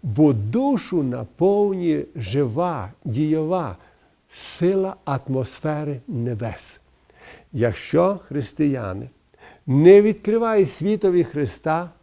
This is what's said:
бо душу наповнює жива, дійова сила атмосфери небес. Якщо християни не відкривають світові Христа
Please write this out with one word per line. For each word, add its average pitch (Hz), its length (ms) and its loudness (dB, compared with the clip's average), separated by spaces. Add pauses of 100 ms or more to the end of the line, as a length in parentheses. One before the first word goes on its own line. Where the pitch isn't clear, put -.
бо 143 300 2
душу 175 680 0
наповнює 170 1000 -2 (120)
жива, 127 760 -4 (120)
дійова 156 720 -2 (560)
сила 190 720 -2
атмосфери 143 1040 -4
небес. 117 720 -8 (720)
Якщо 151 760 0
християни 127 840 -4 (560)
не 170 360 8
відкривають 214 680 2
світові 185 540 0
Христа 156 680 -4 (120)